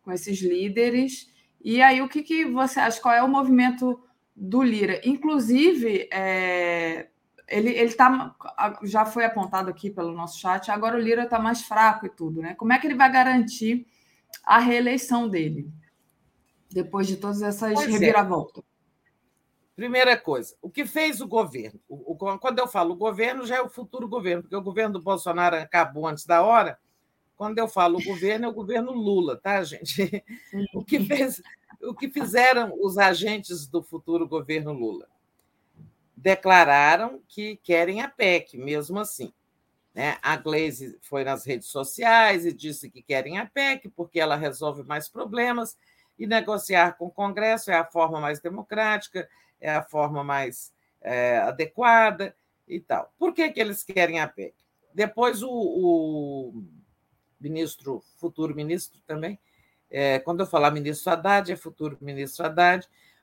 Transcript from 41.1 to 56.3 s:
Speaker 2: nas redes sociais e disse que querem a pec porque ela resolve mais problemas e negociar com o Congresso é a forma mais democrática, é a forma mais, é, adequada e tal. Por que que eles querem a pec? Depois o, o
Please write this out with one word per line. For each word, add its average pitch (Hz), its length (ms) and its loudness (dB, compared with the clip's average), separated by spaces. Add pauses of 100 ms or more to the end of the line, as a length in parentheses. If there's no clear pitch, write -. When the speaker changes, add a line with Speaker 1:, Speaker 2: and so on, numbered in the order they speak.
Speaker 2:
nas 135 220 -6
redes 127 240 -8
sociais 208 800 2
e 165 80 -2
disse 147 340 -12
que - 140 -20
querem 143 360 -4
a 226 60 -8
pec 269 460 -4
porque 170 280 -8
ela 156 180 2
resolve 147 480 -6
mais 151 220 -8
problemas 240 720 -4 (420)
e 226 80 -8
negociar 202 720 2
com 175 120 -12
o - 20 -12
Congresso 208 600 -2
é 180 40 2
a 165 100 2
forma 165 340 0
mais 147 220 -6
democrática, 208 880 -4 (300)
é 156 120 -6
a 151 120 -2
forma 151 400 -4
mais, 139 480 -6 (300)
é, 123 380 0
adequada 196 1000 2 (320)
e 170 100 -10
tal. - 400 -4
Por 339 140 0
que 320 180 0
que - 80 -8
eles 208 240 -4
querem 175 380 0
a 151 80 -2
pec? - 260 -14 (380)
Depois 214 500 0
o, 254 80 -10
o 151 1120 -2 (800)